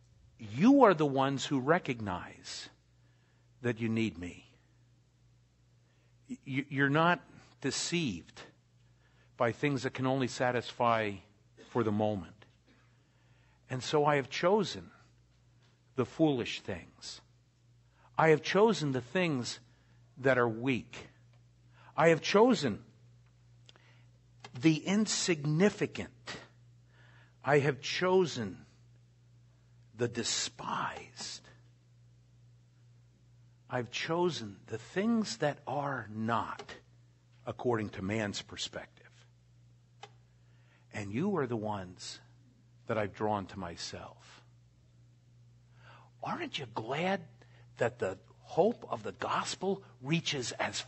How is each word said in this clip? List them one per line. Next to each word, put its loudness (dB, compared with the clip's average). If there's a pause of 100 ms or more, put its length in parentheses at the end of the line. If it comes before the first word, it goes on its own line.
(400)
you 6
are 10
the 2
ones 0
who 0
recognize -2 (920)
that -2
you -2
need 0
me. -14 (1800)
Y-, -6
you're 2
not 4 (400)
deceived -4 (960)
by 2
things -2
that -4
can -2
only 0
satisfy 0 (580)
for 0
the 2
moment. -2 (1200)
And -4
so 2
I 4
have 0
chosen 0 (1080)
the 0
foolish 0
things. -12 (960)
I 6
have 6
chosen 4
the -2
things -2 (580)
that 4
are 4
weak. -4 (880)
I 6
have 4
chosen 4 (1800)
the 6
insignificant. 0 (1300)
I 4
have 2
chosen 0 (1300)
the 0
despised. -6 (2250)
I've -4
chosen -2 (100)
the -6
things -2
that 0
are -4
not -2 (720)
according -2
to -10
man's -4
perspective. -12 (1900)
And -8
you 0
are 0
the -2
ones -8 (680)
that -2
I've -2
drawn -2
to -12
myself. -12 (1800)
Aren't -8
you -8
glad -2 (560)
that 0
the -2 (300)
hope 0
of -6
the -4
gospel -4 (200)
reaches -2
as -4